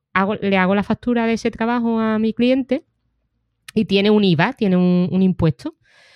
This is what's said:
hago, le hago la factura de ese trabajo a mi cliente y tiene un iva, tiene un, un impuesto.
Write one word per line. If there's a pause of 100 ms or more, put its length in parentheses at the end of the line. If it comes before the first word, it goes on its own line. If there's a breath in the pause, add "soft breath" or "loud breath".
(140)
hago,
le
hago
la
factura
de
ese
trabajo
a
mi
cliente (880)
y
tiene
un
iva,
tiene
un,
un
impuesto. (400 soft breath)